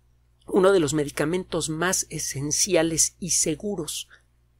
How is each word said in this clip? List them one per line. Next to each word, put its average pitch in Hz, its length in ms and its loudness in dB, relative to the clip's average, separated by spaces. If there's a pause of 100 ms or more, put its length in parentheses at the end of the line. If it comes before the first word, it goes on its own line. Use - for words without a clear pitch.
(460)
uno 190 260 4
de 190 80 6
los 143 140 0
medicamentos 156 760 -2
más 170 400 -2
esenciales 160 1120 0
y 170 120 -4
seguros 170 760 -2 (520)